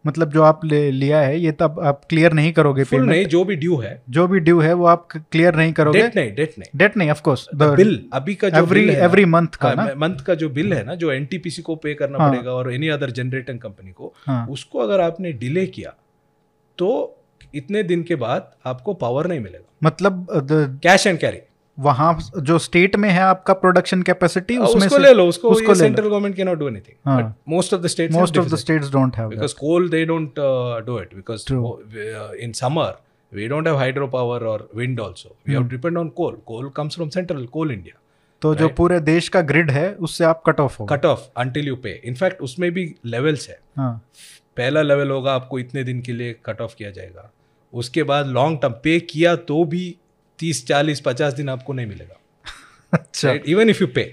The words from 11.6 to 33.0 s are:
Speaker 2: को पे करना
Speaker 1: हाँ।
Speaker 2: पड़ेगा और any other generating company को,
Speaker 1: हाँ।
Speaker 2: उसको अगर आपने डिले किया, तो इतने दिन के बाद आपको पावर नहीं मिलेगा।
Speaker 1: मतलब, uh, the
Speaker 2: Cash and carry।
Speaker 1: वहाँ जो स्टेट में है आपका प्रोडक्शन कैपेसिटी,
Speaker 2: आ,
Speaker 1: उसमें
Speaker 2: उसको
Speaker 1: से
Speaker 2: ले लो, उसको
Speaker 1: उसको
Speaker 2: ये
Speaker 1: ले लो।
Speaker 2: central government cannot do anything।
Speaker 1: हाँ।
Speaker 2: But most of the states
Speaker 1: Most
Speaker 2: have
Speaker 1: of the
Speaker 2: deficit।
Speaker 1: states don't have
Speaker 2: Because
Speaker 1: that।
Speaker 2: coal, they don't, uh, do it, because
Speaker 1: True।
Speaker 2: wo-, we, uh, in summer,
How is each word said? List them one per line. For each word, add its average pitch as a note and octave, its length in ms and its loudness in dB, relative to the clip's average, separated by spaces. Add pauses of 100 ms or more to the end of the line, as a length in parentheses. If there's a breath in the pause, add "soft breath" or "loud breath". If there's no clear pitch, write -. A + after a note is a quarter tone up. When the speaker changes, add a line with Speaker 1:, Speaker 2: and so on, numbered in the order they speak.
Speaker 2:
को D#3+ 140 -6
पे D3 180 -8
करना C#3 240 -6
Speaker 1:
हाँ। D3 140 4
Speaker 2:
पड़ेगा B2 200 -4
और B2+ 220 -4
any D3+ 160 -4
other C#3+ 180 -4
generating B2+ 580 -8
company F#2+ 260 -18
को, E2+ 220 -18 (120)
Speaker 1:
हाँ। A#2+ 200 -4
Speaker 2:
उसको C#3 320 -10
अगर G#3 220 0
आपने E3+ 320 -4
डिले C#3 340 -4
किया, - 280 -14 (840)
तो B3+ 340 -2 (420)
इतने F3+ 280 -4
दिन E3+ 200 -2
के E3 120 -4
बाद C3 400 -4 (120)
आपको B2+ 280 -6
पावर C3+ 320 -4
नहीं E3+ 140 -4
मिलेगा। - 300 -16 (120)
Speaker 1:
मतलब, F3+ 460 0
uh, D#3+ 140 -2
the D3+ 240 0
Speaker 2:
Cash E3+ 400 4
and F3+ 100 2
carry। B2 200 -4 (420)
Speaker 1:
वहाँ C#3+ 400 2 (200)
जो D#3 200 2
स्टेट F3+ 380 2
में G#3 140 2
है F3 100 2
आपका F#3+ 340 2
प्रोडक्शन F#3 480 2
कैपेसिटी, F3+ 540 0
Speaker 2:
आ, B3 40 -2
Speaker 1:
उसमें G3 260 4
Speaker 2:
उसको C#4 100 4
Speaker 1:
से C4+ 60 8
Speaker 2:
ले C#4 100 10
लो, F#3 140 8
उसको G#3+ 240 0
Speaker 1:
उसको A3 220 4
Speaker 2:
ये - 20 8
Speaker 1:
ले D#3+ 140 6
लो। - 0 -
Speaker 2:
central G#3 240 0
government G3+ 280 -2
cannot F3+ 220 -2
do C#3+ 60 -4
anything। G#2 260 -12 (120)
Speaker 1:
हाँ। C3+ 120 2
Speaker 2:
But A2+ 360 -4
most F#3 200 0
of F3+ 100 -4
the E3 100 0
states E3 220 -2
Speaker 1:
Most F3 160 2
Speaker 2:
have F3+ 120 2
Speaker 1:
of C3 60 -4
the D#3 60 0
Speaker 2:
deficit। - 80 -8
Speaker 1:
states C#3+ 300 -2
don't C3 260 0
have A2 100 -6
Speaker 2:
Because A#2 240 -6
Speaker 1:
that। - 100 -12
Speaker 2:
coal, F3 300 2
they D#3+ 180 0
don't, D#3 260 -6
uh, B2 480 -2
do A#2+ 160 -6
it, - 160 -16
because A#2 260 -12
Speaker 1:
True। C3 180 -2
Speaker 2:
wo-, A2+ 180 -6 (140)
we, G#2+ 200 -12
uh, G#2+ 320 -14
in A2+ 160 -10
summer, D3 260 -2 (440)